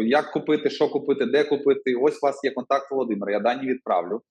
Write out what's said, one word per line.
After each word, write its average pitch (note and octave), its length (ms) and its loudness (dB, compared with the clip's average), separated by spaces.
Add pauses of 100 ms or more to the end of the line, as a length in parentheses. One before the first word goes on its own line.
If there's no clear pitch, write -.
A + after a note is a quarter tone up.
як C3+ 300 2
купити, D3+ 380 0
що D3 200 0
купити, C3+ 360 0
де C#3+ 180 2
купити, C#3 580 0
ось D3 220 0
у - 40 0
вас C#3 160 -2
є C3 80 0
контакт C3+ 400 -2
Володимира, G#2+ 400 -2
я G#2 80 0
дані B2 280 0
відправлю G#2 640 -2